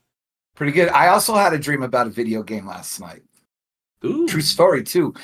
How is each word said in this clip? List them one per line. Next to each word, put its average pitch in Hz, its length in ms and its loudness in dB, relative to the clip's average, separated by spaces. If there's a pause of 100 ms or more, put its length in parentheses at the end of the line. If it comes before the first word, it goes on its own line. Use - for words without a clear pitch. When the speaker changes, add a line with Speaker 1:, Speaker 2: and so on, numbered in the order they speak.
(560)
Speaker 1:
Pretty 143 160 -4
good. 170 180 2
I 151 180 4
also 202 280 2
had 202 180 2
a 156 40 0
dream 143 240 -4
about 123 260 -2
a 107 40 -8
video 110 320 -4
game 104 240 -10
last 87 320 -14
night. 85 240 -18 (840)
Speaker 2:
Ooh. 302 220 0
Speaker 1:
True 156 140 -2
story, 151 420 2
too. 170 300 0 (100)